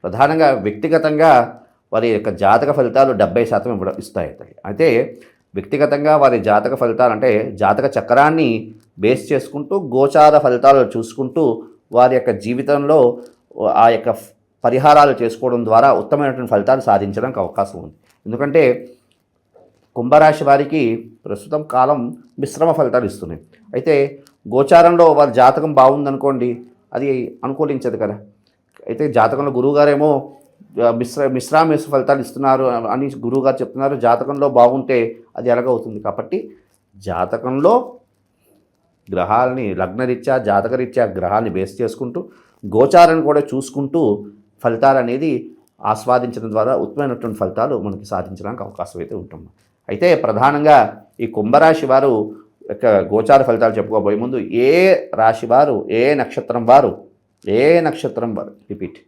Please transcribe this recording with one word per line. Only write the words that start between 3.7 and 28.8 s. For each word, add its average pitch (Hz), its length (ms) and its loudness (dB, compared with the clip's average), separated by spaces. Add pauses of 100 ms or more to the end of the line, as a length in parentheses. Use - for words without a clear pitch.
ఇవ్వడం, 95 260 -6
ఇస్తాయి, 90 300 -10 (120)
తల్లి. - 140 -20 (120)
అయితే 123 520 0 (360)
వ్యక్తిగతంగా 147 640 0
వారి 131 240 4
జాతక 107 340 0
ఫలితాలు 120 380 0
అంటే 110 180 0 (320)
జాతక 107 240 0 (120)
చక్రాన్ని 131 760 0 (240)
బేస్ 120 340 -2
చేసుకుంటూ 143 440 -6 (180)
గోచార 151 440 6
ఫలితాలు 131 600 4
చూసుకుంటూ 127 680 -4 (280)
వారి 123 220 4
యొక్క 123 160 0
జీవితంలో 127 880 0 (640)
ఆ 117 60 6
యొక్క 117 260 -2 (500)
పరిహారాలు 139 580 4
చేసుకోవడం 120 420 -4
ద్వారా 117 280 4
ఉత్తమమైనటువంటి 123 580 -2
ఫలితాలు 113 300 0
సాధించడానికి 104 600 -2
అవకాశం 92 380 -6
ఉంది. 80 160 -20 (320)
ఎందుకంటే 131 640 0 (1040)
కుంభరాశి 151 480 4
వారికి 139 680 0 (140)
ప్రస్తుతం 101 380 -8
కాలం 131 540 -2 (220)
మిశ్రమ 147 340 -2
ఫలితాలు 127 320 0
ఇస్తున్నాయి. 82 380 -10 (320)
అయితే 139 480 -2 (320)
గోచారంలో 170 580 6
వారి 143 200 4
జాతకం 143 420 2
బాగుందనుకోండి, 135 880 0 (320)
అది 131 500 -6
అనుకూలించదు 135 520 -4
కదా. 104 220 -6 (680)